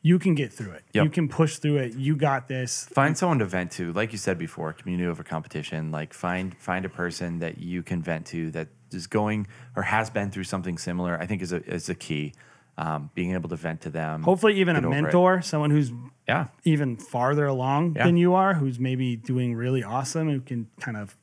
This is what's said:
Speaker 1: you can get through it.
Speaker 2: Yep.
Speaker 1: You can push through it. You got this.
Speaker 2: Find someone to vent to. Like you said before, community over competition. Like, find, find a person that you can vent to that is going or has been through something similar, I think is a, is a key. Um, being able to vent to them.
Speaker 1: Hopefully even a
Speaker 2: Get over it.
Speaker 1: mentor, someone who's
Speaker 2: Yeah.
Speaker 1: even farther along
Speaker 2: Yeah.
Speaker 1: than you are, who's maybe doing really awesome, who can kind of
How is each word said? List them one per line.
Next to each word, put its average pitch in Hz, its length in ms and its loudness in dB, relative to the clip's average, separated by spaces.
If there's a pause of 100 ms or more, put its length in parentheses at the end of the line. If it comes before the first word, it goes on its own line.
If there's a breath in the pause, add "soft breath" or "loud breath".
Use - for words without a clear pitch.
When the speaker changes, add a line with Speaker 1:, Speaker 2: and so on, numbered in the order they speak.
Speaker 1:
you 175 200 6
can 180 160 4
get 139 160 -2
through 101 200 -8
it. - 200 -16
Speaker 2:
Yep. 208 120 4
Speaker 1:
You 156 60 2
can 160 180 0
push 156 300 2
through 147 200 2
it. 120 180 -2
You 135 200 2
got 135 300 0
this. 127 400 -6
Speaker 2:
Find - 320 2
someone 165 220 4
to 107 60 4
vent 90 260 -2
to. 85 200 -4
Like 107 200 -2
you 107 60 -8
said 92 200 -2
before, 80 340 -6
community 90 360 -2
over 80 160 -4
competition. 80 640 -6
Like, 78 240 -6
find, 92 440 -4
find 92 260 -4
a 92 40 -4
person 87 520 -6
that 82 180 -6
you 87 240 -6
can 87 180 -4
vent 80 260 -4
to 82 260 -6
that 80 160 -6 (240)
is 87 160 -10
going 107 400 0 (280 loud breath)
or 101 60 -2
has 107 260 0
been 101 220 -2
through 95 140 -6
something 87 340 -4
similar, 87 420 -4
I 87 60 -4
think 92 160 -4
is 90 100 -6
a, 85 160 -4
is - 200 -6
a 90 60 -2
key. 76 380 -6 (460 soft breath)
Um, 76 360 -4
being 90 200 -2
able 87 160 -4
to 85 60 -4
vent 80 260 -6
to 80 80 -8
them. 80 320 -4
Speaker 1:
Hopefully 190 320 4
even 175 220 4
a 143 40 4
Speaker 2:
Get 127 60 0
over 135 100 2
it. 147 60 2
Speaker 1:
mentor, 180 400 6
someone 147 280 0
who's 143 220 4 (340)
Speaker 2:
Yeah. 151 200 0 (180)
Speaker 1:
even 143 320 2
farther 147 500 0
along 139 500 2
Speaker 2:
Yeah. 123 100 4
Speaker 1:
than 175 100 6
you 175 180 6
are, 190 200 6
who's 135 260 0
maybe 127 360 0
doing 123 380 0
really 123 300 0
awesome, 135 460 -2
who 135 100 0
can 120 280 -6 (120)
kind 113 160 -6
of 104 260 -10